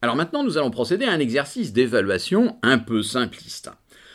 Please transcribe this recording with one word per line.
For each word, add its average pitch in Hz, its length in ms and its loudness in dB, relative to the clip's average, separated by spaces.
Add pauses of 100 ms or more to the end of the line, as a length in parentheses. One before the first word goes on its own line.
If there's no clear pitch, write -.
Alors 120 120 0
maintenant, 170 300 -2
nous 175 120 0
allons 139 140 2
procéder 208 360 0
à 226 40 0
un 170 80 0
exercice 139 540 -2
d'évaluation 117 920 2
un 127 160 4
peu 110 240 -2
simpliste. - 680 -6 (440)